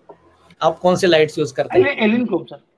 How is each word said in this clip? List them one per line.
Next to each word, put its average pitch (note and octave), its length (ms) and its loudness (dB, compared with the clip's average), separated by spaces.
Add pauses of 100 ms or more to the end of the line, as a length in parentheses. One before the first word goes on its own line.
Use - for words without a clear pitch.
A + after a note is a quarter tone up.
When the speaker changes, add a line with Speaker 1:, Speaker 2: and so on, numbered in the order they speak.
(600)
Speaker 1:
आप D#3+ 180 -2
कौन F3+ 160 2
से F#3 120 0
lights D#3 320 2
use D3 140 -4
करते - 260 0
हैं? C#4 60 4
Speaker 2:
अरे, C4+ 200 -2
एलिनक्रोम G#3+ 380 -2
sir। - 200 -20 (140)